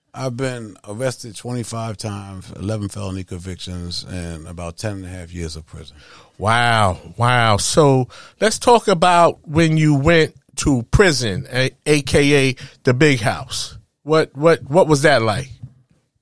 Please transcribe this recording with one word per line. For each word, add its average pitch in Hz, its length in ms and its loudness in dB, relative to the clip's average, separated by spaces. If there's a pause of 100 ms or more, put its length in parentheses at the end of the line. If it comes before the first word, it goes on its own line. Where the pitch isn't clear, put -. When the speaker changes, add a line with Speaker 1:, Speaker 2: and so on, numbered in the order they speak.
(120)
Speaker 1:
I've 127 240 -8
been 120 400 -8 (120)
arrested 117 480 -8
twenty-five 113 600 -8
times, 98 560 -12
eleven 101 360 -6
felony 95 340 -8
convictions, 87 800 -12
and 85 440 -12
about 85 300 -12
ten 104 160 -6
and 95 120 -12
a - 20 -14
half 87 240 -16
years 82 240 -10
of 78 120 -16
prison. 78 280 -20 (440)
Speaker 2:
Wow. 110 580 2 (180)
Wow. 117 420 2
So 135 500 2 (340)
let's 208 160 0
talk 240 300 4
about 175 600 4
when 160 300 2
you 156 160 4
went 156 420 2 (220)
to 135 260 0
prison, 127 680 2
a-, 127 200 -2 (140)
A 151 160 2
K 143 480 2
A 127 60 -4 (280)
the 127 120 2
big 135 260 2
house. 98 560 -6 (240)
What, 156 340 0
what, 156 280 2
what 151 240 2
was 147 160 2
that 139 180 4
like? 113 300 -2 (720)